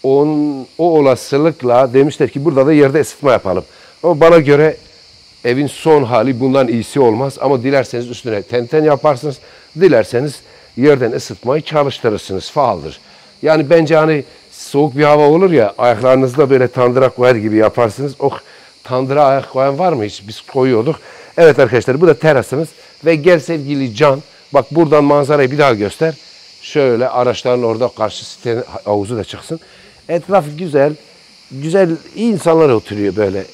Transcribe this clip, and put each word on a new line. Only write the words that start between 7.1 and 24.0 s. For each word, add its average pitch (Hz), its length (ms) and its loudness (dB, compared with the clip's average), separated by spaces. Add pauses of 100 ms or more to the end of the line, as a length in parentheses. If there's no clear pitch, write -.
Ama 131 220 0
dilerseniz 123 460 -2
üstüne 110 320 -8
tenten 123 420 -2
yaparsınız. 147 540 0 (420)
Dilerseniz 135 600 0 (380)
yerden 127 340 2
ısıtmayı 131 500 -6
çalıştırırsınız. 120 920 -4
Fahaldır. 92 480 -4 (420)
Yani 151 280 0
bence 160 260 2
hani 156 280 0 (280)
soğuk 139 460 -4
bir 147 60 0
hava 147 240 4
olur 175 240 4
ya, 113 260 2
ayaklarınızı 127 600 2
da 139 120 2
böyle 127 180 2
tandıra 123 420 0
koyar 123 260 2
gibi 107 200 -4
yaparsınız. 117 640 0
Oh, 139 200 -4 (440)
tandıra 135 420 0
ayak 139 260 0
koyan 139 280 -2
var 180 140 0
mı 117 100 -4
hiç? 98 240 -12
Biz 110 140 -18
koyuyorduk. 131 580 -2 (380)
Evet 156 220 6
arkadaşlar, 127 420 0
bu 180 60 4
da 151 60 4
terasımız. 147 560 -2 (360)
Ve 165 100 2
gel 160 240 2
sevgili 135 560 -6
Can, 139 240 2 (340)